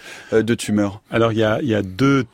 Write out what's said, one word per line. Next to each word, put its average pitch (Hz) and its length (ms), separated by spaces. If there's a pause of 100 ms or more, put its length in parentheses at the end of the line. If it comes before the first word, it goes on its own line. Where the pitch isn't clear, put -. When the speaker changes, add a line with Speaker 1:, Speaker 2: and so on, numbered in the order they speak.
(320)
Speaker 1:
euh, 113 100
de 113 120
tumeur ? 104 560
Speaker 2:
Alors, 113 220
il 107 60
y 110 60
a, 107 180
il 147 60
y 107 60
a 104 80
deux 123 520